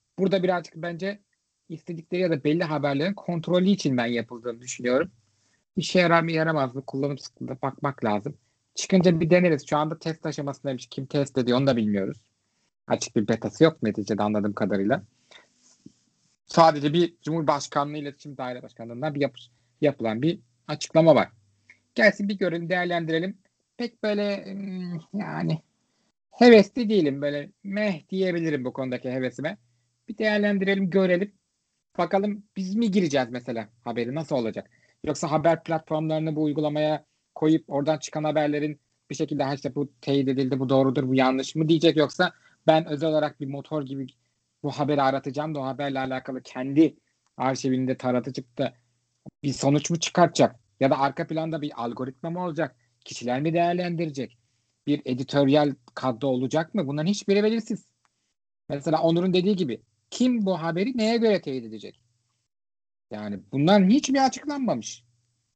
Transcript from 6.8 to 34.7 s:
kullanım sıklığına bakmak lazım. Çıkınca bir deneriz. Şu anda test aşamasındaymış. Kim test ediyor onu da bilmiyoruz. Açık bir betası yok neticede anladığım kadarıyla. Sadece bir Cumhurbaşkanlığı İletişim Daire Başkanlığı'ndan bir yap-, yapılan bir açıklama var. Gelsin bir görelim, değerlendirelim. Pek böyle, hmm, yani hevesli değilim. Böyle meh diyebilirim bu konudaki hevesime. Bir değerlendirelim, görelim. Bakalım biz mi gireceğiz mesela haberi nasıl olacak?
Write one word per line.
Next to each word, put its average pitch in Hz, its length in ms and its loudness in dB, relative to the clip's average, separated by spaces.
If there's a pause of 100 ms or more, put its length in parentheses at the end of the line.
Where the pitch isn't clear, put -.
kullanım 139 320 -4
sıklığına - 440 -12
bakmak 139 420 -4
lazım. 104 300 -2 (400)
Çıkınca 180 460 4
bir 165 100 2
deneriz. 175 380 4
Şu 151 80 0
anda 156 220 -2
test 160 280 -8
aşamasındaymış. 139 600 -8
Kim 135 200 -10
test 139 320 -2
ediyor 123 200 2
onu 139 80 2
da 135 100 4
bilmiyoruz. 104 420 -2 (680)
Açık - 300 -4
bir 107 120 0
betası 113 360 0
yok 160 180 2
neticede 107 400 -2
anladığım 104 300 -2
kadarıyla. 98 500 -2 (1400)
Sadece 151 460 4
bir 170 300 2
Cumhurbaşkanlığı 147 760 -2
İletişim 143 380 -14
Daire 123 260 -8
Başkanlığı'ndan 120 520 -10
bir 143 60 -4
yap-, 135 180 -2 (420)
yapılan 117 420 0
bir 170 180 0 (280)
açıklama 160 460 4
var. 107 140 4 (680)
Gelsin 208 340 2
bir 208 100 -4
görelim, 170 300 -4
değerlendirelim. 175 720 -2 (380)
Pek 233 260 -10
böyle, 208 420 -2
hmm, 185 760 -10
yani 165 420 -4 (680)
hevesli 233 580 8
değilim. 147 340 2
Böyle 143 280 -4 (140)
meh 196 460 -4
diyebilirim 170 540 -2
bu 127 80 -6
konudaki 127 380 -6
hevesime. 131 480 -4 (500)
Bir 220 100 -12
değerlendirelim, 202 720 2
görelim. 185 420 2 (680)
Bakalım 202 440 0 (140)
biz 190 180 -6
mi 226 160 0
gireceğiz 143 400 2
mesela 120 380 -8 (160)
haberi 120 300 -4
nasıl 156 220 -4
olacak? 110 340 -4 (340)